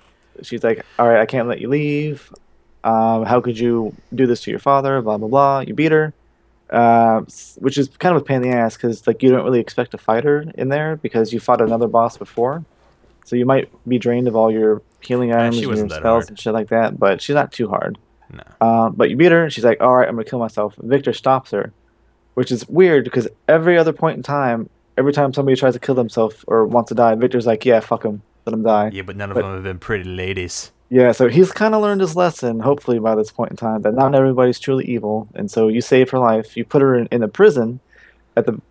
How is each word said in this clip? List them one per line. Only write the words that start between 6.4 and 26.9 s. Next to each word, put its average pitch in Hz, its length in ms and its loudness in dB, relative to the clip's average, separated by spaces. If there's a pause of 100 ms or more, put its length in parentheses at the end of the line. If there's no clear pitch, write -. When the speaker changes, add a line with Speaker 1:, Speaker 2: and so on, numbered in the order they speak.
Speaker 1:
uh, 117 560 4
s-, - 340 -20
which 135 180 -2
is 135 100 0 (100)
kind 180 180 2
of 143 60 0
a - 20 -10
pain 139 180 -2
in 127 80 -2
the 123 60 0
ass 113 200 0
'cause, 117 300 -4
like, 113 160 0
you 131 80 6
don't 123 140 2
really 120 160 0
expect 120 320 -6
to - 60 -12
fight 117 260 -2
her 147 200 0 (120)
in 131 120 -4
there 151 280 -4
because 113 360 -2
you 117 80 -4
fought 120 200 2
another 117 280 0
boss 117 280 0
before. 131 480 -4 (600)
So 120 120 -6
you 123 100 0
might 135 220 0 (200)
be 123 100 0
drained 120 300 0
of 113 80 -2
all 113 140 4
your 107 320 0 (180)
healing 123 300 -4
Speaker 2:
Yeah, 117 100 0
Speaker 1:
items 117 160 0
Speaker 2:
she - 40 -2
Speaker 1:
and - 40 -4
your 101 80 -4
Speaker 2:
wasn't 107 180 -4
that 78 100 -10
Speaker 1:
spells 113 240 0
Speaker 2:
hard. - 60 -18
Speaker 1:
and 107 100 -20
shit 110 120 -4
like 110 160 -4
that, 110 300 0
but 98 240 0
she's 143 120 -4
not 147 180 -2
too 110 160 -6
hard. - 300 -4 (340)
Speaker 2:
No. 127 100 -20 (180)
Speaker 1:
Uh, 113 300 2
but - 200 0
you 120 60 -4
beat 170 160 6
her, 165 120 4
and 143 80 -6
she's 117 120 -6
like, 117 160 4
"All 123 140 4
right, 127 140 4
I'm 120 80 -6
gonna 110 80 -8
kill 127 140 -8
myself." 110 400 -6
Victor 131 340 -2
stops 131 400 -2
her, 104 200 -6 (640)
which 127 160 -2
is 120 180 -4
weird 147 440 4
'cause 117 160 -2 (200)
every 165 300 4
other 160 140 2
point 160 240 -2
in 127 60 -12
time, 127 460 -2 (300)
every 139 140 2
time 143 200 0
somebody 135 240 0
tries 127 180 2
to 120 60 -10
kill 135 140 -2
themselves 113 540 -4
or 110 180 2
wants 117 220 0
to 120 60 -8